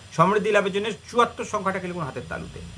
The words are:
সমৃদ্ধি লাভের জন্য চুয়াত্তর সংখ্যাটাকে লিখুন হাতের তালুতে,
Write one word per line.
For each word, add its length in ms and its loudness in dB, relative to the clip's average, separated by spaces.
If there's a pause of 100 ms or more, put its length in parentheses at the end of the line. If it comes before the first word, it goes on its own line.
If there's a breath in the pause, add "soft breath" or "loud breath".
(120)
সমৃদ্ধি 380 4
লাভের 220 4
জন্য 180 -2 (200)
চুয়াত্তর 340 2
সংখ্যাটাকে 420 -2
লিখুন 160 -4
হাতের 260 -6
তালুতে, 320 -8 (180)